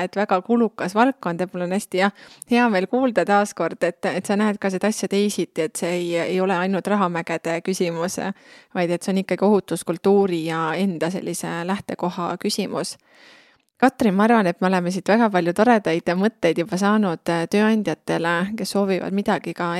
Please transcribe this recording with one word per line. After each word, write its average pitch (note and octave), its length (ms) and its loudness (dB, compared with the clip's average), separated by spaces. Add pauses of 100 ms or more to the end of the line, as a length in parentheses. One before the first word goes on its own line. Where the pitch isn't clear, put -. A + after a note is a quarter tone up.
et G3 140 -6
väga G3 260 2
kulukas A3 480 0
valdkond G#3 480 0
ja F3+ 80 -4
mul F3+ 160 -6
on F3+ 80 -4
hästi, F#3+ 300 -2
jah, G3 100 2 (380)
hea A#3+ 180 4
meel F#3+ 220 2
kuulda A#3+ 340 2
taas G3+ 320 2
kord, E3 300 -4
et, - 180 -6
et F3 240 -4
sa G3+ 80 2
näed G#3 240 0
ka G3 80 0
seda F#3+ 240 -2
asja - 160 -4
teisiti, G3 560 0
et - 160 -6
see F3 80 -2 (140)
ei, E3+ 40 -4 (200)
ei F#3 160 0
ole F#3 160 0
ainult F#3 320 -2
rahamägede E3+ 760 -2
küsimus, F3 540 -2 (560)
vaid F3 180 0
et F3 80 -4
see F#3+ 140 -2
on F#3+ 80 0
ikkagi F#3 240 0
ohutuskultuuri F#3 1040 2
ja D#3+ 160 -2 (100)
enda E3+ 320 0
sellise E3+ 560 -6
lähtekoha F3+ 680 -4 (100)
küsimus. F#3 520 -4 (840)
Katrin, A#3+ 320 2
ma G3+ 140 4
arvan, A3+ 180 4
et F3 160 -2
me F#3 60 2
oleme F3+ 260 0
siit F#3 160 -6
väga A3 240 4
palju F3 240 2
toredaid G3+ 560 4
mõtteid F#3 480 2
juba E3+ 160 -4
saanud, G3+ 440 2 (120)
äh, E3 160 -2
tööandjatele, F3 840 0 (260)
kes - 160 -6
soovivad F#3+ 420 0
midagi G3 400 -2
ka F3 220 -2